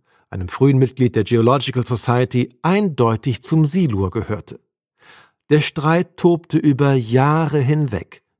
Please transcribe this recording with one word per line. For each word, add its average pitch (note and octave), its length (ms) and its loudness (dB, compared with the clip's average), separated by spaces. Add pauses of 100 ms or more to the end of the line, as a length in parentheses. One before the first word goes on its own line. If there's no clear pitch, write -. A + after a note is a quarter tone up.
(300)
einem F#2 180 -10
frühen C3+ 300 2
Mitglied B2+ 360 0
der A2 80 0
Geological A#2+ 640 0
Society, B2 760 -2
eindeutig C#3+ 800 -2
zum D#3+ 200 2
Silur C#3 460 -2
gehörte. G#2 480 -8 (920)
Der D3+ 120 4
Streit E3 560 -2
tobte E3+ 420 0
über C#3 360 2
Jahre C#3 680 0
hinweg, C#3 640 -4 (160)